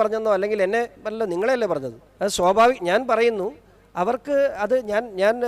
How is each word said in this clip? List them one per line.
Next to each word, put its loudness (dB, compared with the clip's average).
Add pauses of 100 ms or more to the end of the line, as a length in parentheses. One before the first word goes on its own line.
പറഞ്ഞെന്നോ 0
അല്ലെങ്കിൽ -2
എന്നെ 0 (280)
അല്ല, -6 (140)
നിങ്ങളെയല്ലേ 0
പറഞ്ഞത്. -6 (260)
അത് -2
സ്വാഭാവിക, 4 (120)
ഞാൻ 2 (120)
പറയുന്നു 0 (540)
അവർക്ക് -2 (280)
അത് 0 (160)
ഞാൻ, 0 (180)
ഞാൻ 4 (140)